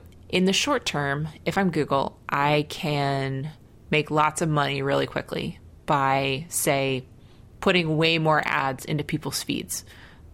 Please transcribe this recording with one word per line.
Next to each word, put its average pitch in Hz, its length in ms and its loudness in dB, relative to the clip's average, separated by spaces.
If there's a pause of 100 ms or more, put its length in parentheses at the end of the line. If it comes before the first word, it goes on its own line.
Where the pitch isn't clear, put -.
(280)
in 185 160 2
the 190 80 4
short - 320 0
term, 147 420 -2 (160)
if - 140 -2
I'm 190 140 2
Google, 139 460 0 (120)
I 147 400 2
can 139 840 -2 (380)
make 151 200 0
lots 151 320 2
of 165 60 2
money 143 340 0
really 139 260 2
quickly - 520 -6 (260)
by, 135 640 0
say, 135 560 0 (560)
putting 170 380 2
way 165 200 4
more 156 280 2
ads 135 400 -2
into 147 180 -2
people's 147 400 -4
feeds. - 400 -6 (500)